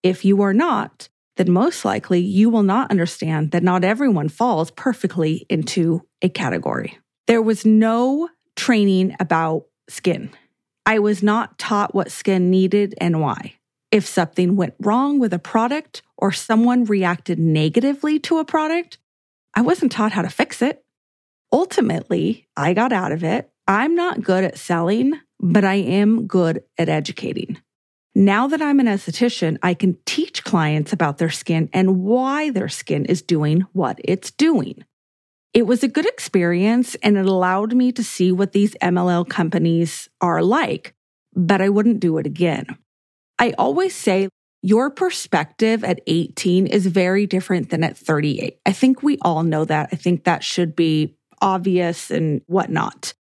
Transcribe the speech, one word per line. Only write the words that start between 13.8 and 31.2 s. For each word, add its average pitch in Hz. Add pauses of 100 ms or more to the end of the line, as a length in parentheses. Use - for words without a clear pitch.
If 208
something 180
went 175
wrong 269
with 214
a 175
product - (160)
or 190
someone 240
reacted 185
negatively 233
to 320
a 311
product, 320 (580)
I 214
wasn't 302
taught 214
how 190
to 180
fix -
it. 285 (680)
Ultimately, 214 (100)
I 147
got 233
out 185
of 165
it. 208 (180)
I'm 247
not 349
good 190
at -
selling, 202 (260)
but 185
I 190
am 202
good 165 (140)
at 165
educating. - (520)
Now 196
that 302
I'm 285
an 247
esthetician, 196
I 175
can 175
teach -
clients 151
about 151
their 165